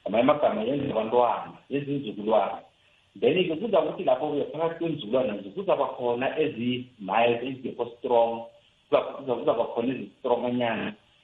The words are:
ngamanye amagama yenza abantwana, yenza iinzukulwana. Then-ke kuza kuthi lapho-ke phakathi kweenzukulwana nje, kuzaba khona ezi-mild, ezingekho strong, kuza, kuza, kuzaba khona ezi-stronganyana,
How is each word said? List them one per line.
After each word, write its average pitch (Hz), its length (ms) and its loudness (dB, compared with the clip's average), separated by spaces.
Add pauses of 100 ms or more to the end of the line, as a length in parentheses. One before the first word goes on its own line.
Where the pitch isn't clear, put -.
ngamanye 113 200 2
amagama 110 400 4
yenza 135 280 -2
abantwana, 110 640 2 (180)
yenza 139 220 -4
iinzukulwana. 107 680 0 (600)
Then-ke 160 360 2
kuza 196 260 0
kuthi 165 220 -4
lapho-ke 151 480 0
phakathi 165 260 -2
kweenzukulwana 127 560 -2
nje, 98 160 -10
kuzaba 139 360 0
khona 123 520 -2
ezi-mild, 120 1040 0
ezingekho 123 560 -6
strong, 117 440 2 (460)
kuza, 135 140 4
kuza, - 320 -4
kuzaba 135 300 2
khona 123 300 -2
ezi-stronganyana, 120 1000 -2 (300)